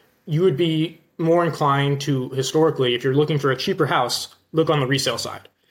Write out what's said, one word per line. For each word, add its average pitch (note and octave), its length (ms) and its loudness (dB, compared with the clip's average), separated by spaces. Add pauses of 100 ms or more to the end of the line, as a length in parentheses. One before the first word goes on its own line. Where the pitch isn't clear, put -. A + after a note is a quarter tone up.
(260)
you D#3+ 160 -2
would F3 160 2
be D#3+ 420 0 (200)
more E3+ 260 2
inclined C#3 560 0
to, C3 280 -2
historically, C3+ 680 0
if A#2 80 -6
you're C3 100 0
looking D3+ 240 2
for C#3 140 0
a B2+ 40 0
cheaper D#3+ 300 -2
house, C3 480 -2 (200)
look D#3+ 180 2
on D3 80 2
the B2+ 80 0
resale C3 320 -2
side. G#2+ 280 -10 (240)